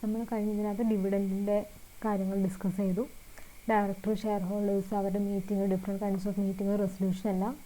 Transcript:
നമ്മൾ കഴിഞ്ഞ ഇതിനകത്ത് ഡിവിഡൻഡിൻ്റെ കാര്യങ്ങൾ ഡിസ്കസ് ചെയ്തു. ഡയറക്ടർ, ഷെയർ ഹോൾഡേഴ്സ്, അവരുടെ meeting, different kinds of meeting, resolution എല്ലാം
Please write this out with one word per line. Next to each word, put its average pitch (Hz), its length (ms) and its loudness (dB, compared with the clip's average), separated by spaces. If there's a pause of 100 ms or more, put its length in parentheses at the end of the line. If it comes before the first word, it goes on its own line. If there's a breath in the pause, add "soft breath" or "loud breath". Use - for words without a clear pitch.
നമ്മൾ 220 160 0 (120)
കഴിഞ്ഞ 214 200 0
ഇതിനകത്ത് 208 380 0
ഡിവിഡൻഡിൻ്റെ 202 760 2 (380)
കാര്യങ്ങൾ 196 400 0
ഡിസ്കസ് 185 320 0
ചെയ്തു. 190 280 0 (680 loud breath)
ഡയറക്ടർ, 202 520 2
ഷെയർ 208 180 0 (100)
ഹോൾഡേഴ്സ്, 202 440 2
അവരുടെ 196 240 0
meeting, 202 420 0 (120)
different 190 320 0
kinds 196 240 0
of 196 160 -2
meeting, 196 260 0 (140)
resolution 190 500 0
എല്ലാം 202 320 0